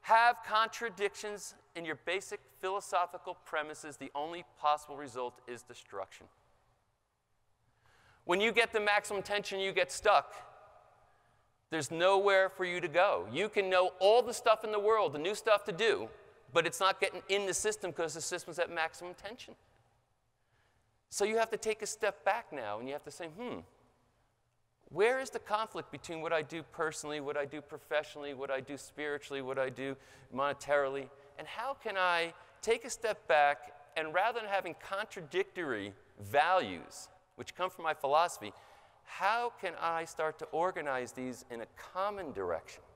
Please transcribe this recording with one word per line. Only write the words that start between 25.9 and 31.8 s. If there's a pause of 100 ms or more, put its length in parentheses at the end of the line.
between
what
I
do
personally,
what
I
do
professionally,
what
I
do
spiritually,
what
I
do (380)
monetarily, (280)
and
how
can